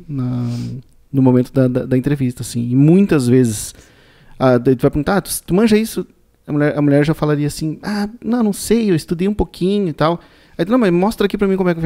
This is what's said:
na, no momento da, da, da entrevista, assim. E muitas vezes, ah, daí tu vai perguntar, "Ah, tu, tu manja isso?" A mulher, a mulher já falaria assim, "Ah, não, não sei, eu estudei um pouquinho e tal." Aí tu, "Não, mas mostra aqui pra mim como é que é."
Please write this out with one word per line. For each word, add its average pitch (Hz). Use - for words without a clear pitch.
na, 123
no 135
momento 127
da, 131
da, 127
da 131
entrevista, 131
assim. 120
E 123
muitas 156
vezes, 120
ah, 127
daí 127
tu -
vai 139
perguntar, 165
"Ah, 175
tu, -
tu -
manja 214
isso?" 220
A -
mulher, 147
a 147
mulher 143
já 156
falaria 147
assim, 151
"Ah, 208
não, 226
não 208
sei, 220
eu 175
estudei 175
um 214
pouquinho 190
e 151
tal." 160
Aí 170
tu, 196
"Não, 254
mas 202
mostra 190
aqui 202
pra 202
mim 190
como 185
é 175
que 165
é." 165